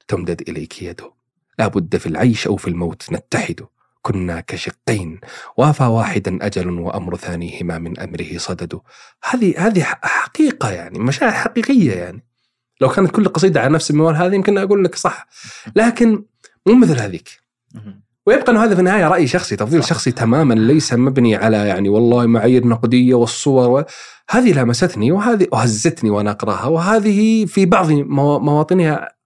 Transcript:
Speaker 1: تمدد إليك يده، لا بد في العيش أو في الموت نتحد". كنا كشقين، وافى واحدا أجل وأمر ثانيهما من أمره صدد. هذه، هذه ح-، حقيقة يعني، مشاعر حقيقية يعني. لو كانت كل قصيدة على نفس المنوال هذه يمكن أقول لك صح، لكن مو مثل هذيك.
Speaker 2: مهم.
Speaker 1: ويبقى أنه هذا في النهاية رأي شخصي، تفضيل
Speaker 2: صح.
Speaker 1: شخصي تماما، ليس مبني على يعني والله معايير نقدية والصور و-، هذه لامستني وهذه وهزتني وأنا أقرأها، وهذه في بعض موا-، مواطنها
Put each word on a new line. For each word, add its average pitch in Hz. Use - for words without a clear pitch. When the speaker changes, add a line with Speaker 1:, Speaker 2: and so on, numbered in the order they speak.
Speaker 1:
تمدد 87
إليك 80
يده، 85
لا 110
بد 90
في -
العيش 107
أو 80
في -
الموت 87
نتحد". -
كنا 90
كشقين، 87
وافى 143
واحدا 107
أجل 90
وأمر 87
ثانيهما 85
من 82
أمره 85
صدد. 87
هذه، 226
هذه 190
ح-، -
حقيقة -
يعني، 87
مشاعر 139
حقيقية 208
يعني. 90
لو 127
كانت 190
كل 214
قصيدة 160
على 135
نفس 160
المنوال 156
هذه 180
يمكن 196
أقول 196
لك 175
صح، -
لكن 226
مو 214
مثل 165
هذيك. 95
Speaker 2:
مهم. 107
Speaker 1:
ويبقى 254
أنه 226
هذا 220
في 175
النهاية 185
رأي 170
شخصي، 147
تفضيل 139
Speaker 2:
صح. -
Speaker 1:
شخصي 135
تماما، 123
ليس 123
مبني 123
على 110
يعني 101
والله 120
معايير 117
نقدية 123
والصور 123
و-، 139
هذه 233
لامستني 123
وهذه 208
وهزتني 113
وأنا 104
أقرأها، 104
وهذه 208
في 190
بعض 180
موا-، 143
مواطنها 151